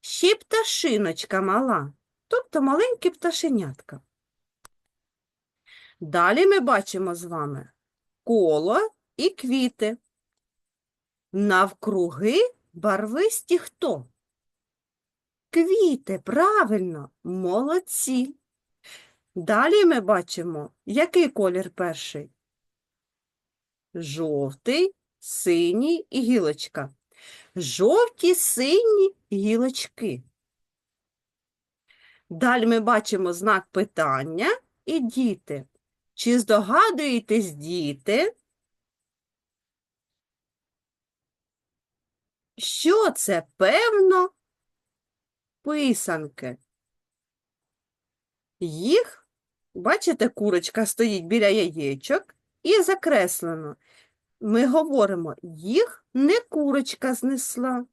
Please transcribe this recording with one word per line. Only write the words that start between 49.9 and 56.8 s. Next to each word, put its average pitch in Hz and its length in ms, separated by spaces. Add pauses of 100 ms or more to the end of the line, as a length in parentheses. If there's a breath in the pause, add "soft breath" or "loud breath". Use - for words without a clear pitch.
курочка 208 580
стоїть 208 380
біля 208 240
яєчок 170 840 (280)
і 392 200
закреслено. 180 920 (640 soft breath)
Ми 226 260
говоримо, 233 760
їх 185 640 (100)
не 294 260
курочка 277 760